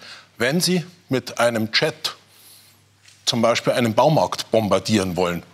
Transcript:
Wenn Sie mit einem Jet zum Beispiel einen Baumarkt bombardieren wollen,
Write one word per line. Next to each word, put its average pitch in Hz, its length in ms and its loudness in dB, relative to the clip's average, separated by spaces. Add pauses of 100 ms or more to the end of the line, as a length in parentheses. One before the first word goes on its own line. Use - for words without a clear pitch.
(380)
Wenn 135 220 0
Sie 175 240 0 (240)
mit - 320 -4
einem 113 340 0
Jet - 400 -4 (1080)
zum 117 180 -2
Beispiel 117 300 2
einen 117 240 0
Baumarkt 123 560 2
bombardieren 95 640 0
wollen, 87 260 -2 (120)